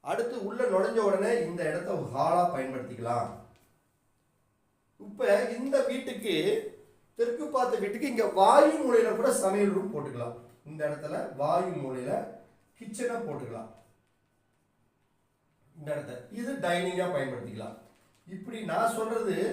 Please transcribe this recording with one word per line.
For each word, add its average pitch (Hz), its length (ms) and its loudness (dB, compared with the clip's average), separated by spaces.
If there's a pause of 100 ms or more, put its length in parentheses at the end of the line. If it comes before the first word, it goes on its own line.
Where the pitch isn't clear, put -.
அடுத்து 233 320 -2 (120)
உள்ள - 140 -4 (100)
நுழைஞ்ச 190 360 2
உடனே 196 240 2 (160)
இந்த 175 220 -6
இடத்த - 280 -4
ஒரு - 160 -6
ஹாலா 160 300 4 (100)
பயன்படுத்திக்கலாம். 120 760 -4 (1700)
இப்ப 208 300 -2 (280)
இந்த 269 200 0 (120)
வீட்டுக்கு, 208 460 -4 (840)
தெற்கு 240 260 0 (100)
பார்த்த 240 280 2
வீட்டுக்கு 226 280 -4
இங்க 220 140 2 (140)
வாயு 285 400 10
மூலையில 226 400 4
கூட 185 100 4 (140)
சமையல் 196 320 4
ரூம் 185 180 -2
போட்டுக்கலாம். 120 420 -6 (340)
இந்த 156 180 -10
இடத்துல 147 340 -6 (200)
வாயு 180 300 2 (120)
மூலையில 127 280 -6 (680)
கிச்சனை 233 380 -6 (100)
போட்டுக்கலாம். 113 420 -10 (2000)
இந்த 147 180 -14
இடத்த 131 200 -8 (260)
இது 247 120 -6 (140)
டைனிங்கா 180 480 0
பயன்படுத்திக்கலாம். 120 640 -6 (500)
இப்படி 220 320 -12 (120)
நான் 226 260 0
சொல்றது 220 400 -2 (160)